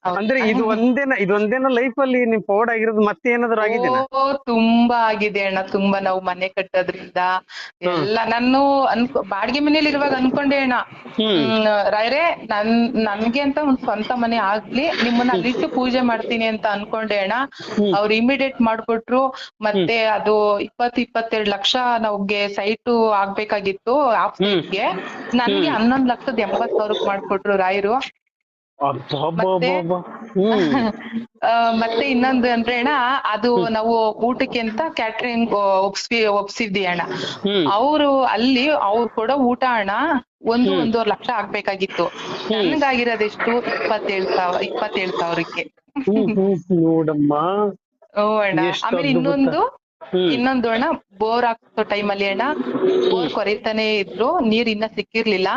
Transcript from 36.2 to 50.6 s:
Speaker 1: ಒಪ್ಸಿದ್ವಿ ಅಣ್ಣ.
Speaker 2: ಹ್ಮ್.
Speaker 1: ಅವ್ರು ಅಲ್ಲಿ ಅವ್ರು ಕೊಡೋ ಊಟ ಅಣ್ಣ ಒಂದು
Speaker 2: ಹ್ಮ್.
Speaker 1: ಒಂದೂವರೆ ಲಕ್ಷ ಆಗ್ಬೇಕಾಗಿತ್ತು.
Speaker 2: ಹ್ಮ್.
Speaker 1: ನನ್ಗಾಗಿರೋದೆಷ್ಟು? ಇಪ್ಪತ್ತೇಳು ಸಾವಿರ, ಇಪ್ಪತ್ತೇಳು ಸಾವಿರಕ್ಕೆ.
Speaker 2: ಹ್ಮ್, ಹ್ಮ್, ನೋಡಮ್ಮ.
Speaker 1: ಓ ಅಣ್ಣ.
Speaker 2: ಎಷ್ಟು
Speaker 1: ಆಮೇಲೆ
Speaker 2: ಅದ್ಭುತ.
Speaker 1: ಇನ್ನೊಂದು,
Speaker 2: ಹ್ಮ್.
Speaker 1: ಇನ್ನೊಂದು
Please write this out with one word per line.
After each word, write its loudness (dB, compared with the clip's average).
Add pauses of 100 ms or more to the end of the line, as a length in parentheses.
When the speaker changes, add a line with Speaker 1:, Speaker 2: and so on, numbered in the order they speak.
Speaker 1:
ಒಪ್ಸಿದ್ವಿ -2
ಅಣ್ಣ. -2 (380)
Speaker 2:
ಹ್ಮ್. 2
Speaker 1:
ಅವ್ರು 4
ಅಲ್ಲಿ 2
ಅವ್ರು 0
ಕೊಡೋ -2
ಊಟ 2
ಅಣ್ಣ 0 (520)
ಒಂದು 2
Speaker 2:
ಹ್ಮ್. 2
Speaker 1:
ಒಂದೂವರೆ 0
ಲಕ್ಷ -4
ಆಗ್ಬೇಕಾಗಿತ್ತು. -2
Speaker 2:
ಹ್ಮ್. -2
Speaker 1:
ನನ್ಗಾಗಿರೋದೆಷ್ಟು? 0
ಇಪ್ಪತ್ತೇಳು -2
ಸಾವಿರ, 0
ಇಪ್ಪತ್ತೇಳು -4
ಸಾವಿರಕ್ಕೆ. -4 (360)
Speaker 2:
ಹ್ಮ್, 0
ಹ್ಮ್, 2
ನೋಡಮ್ಮ. 2 (880)
Speaker 1:
ಓ 2
ಅಣ್ಣ. 0
Speaker 2:
ಎಷ್ಟು -2
Speaker 1:
ಆಮೇಲೆ -2
Speaker 2:
ಅದ್ಭುತ. 2
Speaker 1:
ಇನ್ನೊಂದು, 2 (420)
Speaker 2:
ಹ್ಮ್. 0
Speaker 1:
ಇನ್ನೊಂದು 0